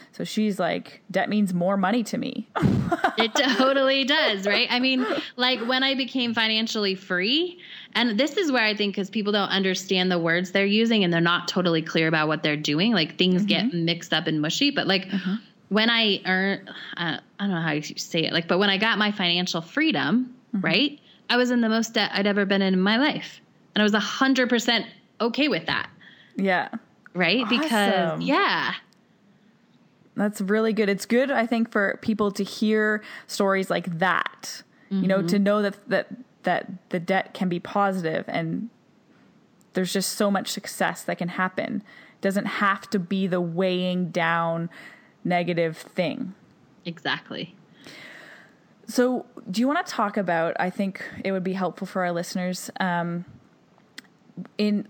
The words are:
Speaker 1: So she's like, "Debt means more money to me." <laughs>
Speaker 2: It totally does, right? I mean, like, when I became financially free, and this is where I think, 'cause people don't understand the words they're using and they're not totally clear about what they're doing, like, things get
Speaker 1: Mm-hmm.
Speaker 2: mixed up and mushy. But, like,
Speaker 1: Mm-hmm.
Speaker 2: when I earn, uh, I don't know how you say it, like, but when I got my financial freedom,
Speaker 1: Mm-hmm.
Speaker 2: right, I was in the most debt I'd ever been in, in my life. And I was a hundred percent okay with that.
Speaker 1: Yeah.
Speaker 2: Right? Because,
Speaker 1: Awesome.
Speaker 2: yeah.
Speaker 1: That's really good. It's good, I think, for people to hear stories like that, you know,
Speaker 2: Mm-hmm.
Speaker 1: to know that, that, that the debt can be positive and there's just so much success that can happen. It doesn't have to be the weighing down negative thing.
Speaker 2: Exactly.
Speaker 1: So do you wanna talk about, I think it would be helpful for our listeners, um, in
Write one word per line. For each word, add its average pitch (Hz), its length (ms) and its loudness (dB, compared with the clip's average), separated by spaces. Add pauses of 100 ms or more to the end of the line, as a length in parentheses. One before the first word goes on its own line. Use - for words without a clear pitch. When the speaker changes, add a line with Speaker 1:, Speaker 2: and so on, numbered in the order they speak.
(120)
Speaker 1:
So - 120 -10
she's 208 360 0
like, - 500 -4
"Debt 185 200 0
means 202 240 2
more 175 240 2
money 202 260 2
to 202 140 -4
me." - 380 -6
<laughs> - 20 -2 (640)
Speaker 2:
It 226 140 0
totally 262 680 4
does, 233 420 0
right? 214 240 2
I 247 80 2
mean, 262 260 2 (300)
like, 247 320 2
when 262 160 2
I 269 100 2
became 247 400 -2
financially 220 600 0
free, 220 640 -2 (340)
and 226 240 2
this 277 200 0
is 359 120 0
where 247 140 2
I 214 100 2
think, 202 220 -2
'cause 190 140 -4
people 208 240 -2
don't 202 160 0
understand 185 600 0
the 180 80 2
words 170 340 0
they're 196 140 2
using 214 380 2
and 175 80 2
they're 170 80 4
not 170 300 2
totally 170 320 2
clear 160 260 0
about 156 220 2
what 151 140 -2
they're 151 120 0
doing, 156 380 0
like, 160 240 0
things 185 260 4
get 196 220 2
Speaker 1:
Mm-hmm. 175 180 0
Speaker 2:
mixed 170 300 -2
up 165 140 0
and 156 140 0
mushy. 220 300 0
But, - 160 -2
like, 190 220 0
Speaker 1:
Mm-hmm. 185 240 -2 (340)
Speaker 2:
when 214 220 2
I 226 360 2
earn, 185 440 0 (260)
uh, 165 220 -4 (220)
I 202 40 -2
don't 196 120 0
know 165 60 0
how 165 120 0
you 151 80 -2
say - 420 -4
it, - 80 -2
like, 170 160 -2
but 175 100 2
when 202 120 2
I 190 80 2
got 214 200 0
my 208 140 2
financial 180 480 0
freedom, 220 760 0 (220)
Speaker 1:
Mm-hmm. 190 100 -2
Speaker 2:
right, 254 340 0 (300)
I 240 60 2
was 247 160 4
in 247 80 4
the 226 100 2
most 226 260 0
debt 208 180 0
I'd 196 140 0
ever 202 180 2
been 196 160 2
in, 190 140 4
in 185 40 4
my 202 180 2
life. - 440 -2 (340)
And 214 60 2
I - 20 6
was 208 100 4
a 220 60 2
hundred 254 480 2
percent 233 380 2 (340)
okay 240 300 2
with 160 160 0
that. - 240 -4 (480)
Speaker 1:
Yeah. 185 320 2 (440)
Speaker 2:
Right? 180 360 2
Because, 202 640 2
Speaker 1:
Awesome. 160 80 -4
Speaker 2:
yeah. 196 540 0 (1400)
Speaker 1:
That's 208 260 -2
really 220 320 2
good. 202 160 2
It's 196 160 -2
good, 254 260 2
I 226 140 2
think, 233 260 0
for 202 300 0
people 208 300 0
to 202 120 -4
hear 214 580 0 (260)
stories 196 420 0
like 175 300 -2
that, - 640 -2 (260)
you 190 180 0
know, 190 120 4
Speaker 2:
Mm-hmm. 165 80 0
Speaker 1:
to 202 120 2
know 208 220 4
that, 196 160 -2 (120)
that, - 180 0 (360)
that - 460 -2
the 180 100 0
debt 185 340 0
can 185 140 -2
be 175 120 -2
positive 190 680 -2
and 170 420 -4 (1040)
there's 185 200 -2
just 190 200 -2
so 202 160 2
much 196 200 0
success - 540 -4
that 175 140 -4
can 175 120 -4
happen. - 540 -4 (320)
It - 60 -14
doesn't 196 260 0
have 202 420 0
to 208 100 0
be 190 280 -2
the 180 120 0
weighing 180 680 0
down 165 600 0 (540)
negative 170 540 0
thing. - 560 -6 (520)
Speaker 2:
Exactly. - 720 -8 (1300)
Speaker 1:
So 247 380 0 (240)
do 190 120 -2
you 254 60 4
wanna 330 160 0
talk 208 340 -2
about, 170 420 0
I 185 100 0
think 196 360 -4 (180)
it 196 80 -2
would 190 120 -2
be 190 100 -2
helpful 185 340 -4
for 185 160 -4
our 175 80 0
listeners, 180 580 -4 (100)
um, 175 440 -2 (1300)
in 208 320 0